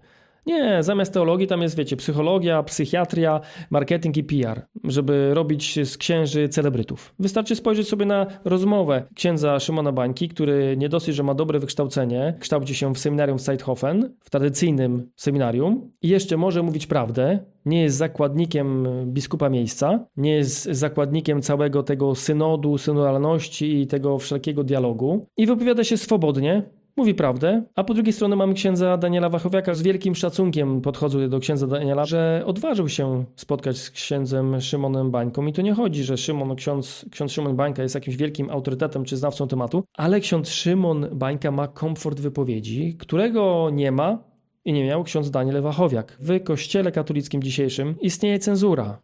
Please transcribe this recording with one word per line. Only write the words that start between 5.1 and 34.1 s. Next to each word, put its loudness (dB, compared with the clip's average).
robić 0
z -6
księży 0
celebrytów. -2
Wystarczy 0
spojrzeć 0
sobie 0
na 2
rozmowę 2
księdza 2
Szymona 0
Bańki, 0
który 2
nie 0
dosyć, 0
że 0
ma 2
dobre 0
wykształcenie, -2
kształci -2
się 0
w -4
seminarium 0
w -4
Zeithofen, -2
w -20
tradycyjnym 2
seminarium, 0
i 0
jeszcze 2
może 2
mówić -2
prawdę, 2
nie 4
jest 2
zakładnikiem 0
biskupa -2
miejsca, 0
nie 2
jest 0
zakładnikiem 0
całego 0
tego 0
synodu, 0
synodalności 0
i 0
tego 0
wszelkiego -2
dialogu 0
i 6
wypowiada 2
się 2
swobodnie, 2
mówi 4
prawdę, 2
a 0
po -2
drugiej 2
stronie 2
mamy 2
księdza 2
Daniela 2
Wachowiaka. 0
Z -2
wielkim 2
szacunkiem 0
podchodzę 0
do 0
księdza -2
Daniela, 0
że 0
odważył -2
się -2
spotkać -4
z -12
księdzem -2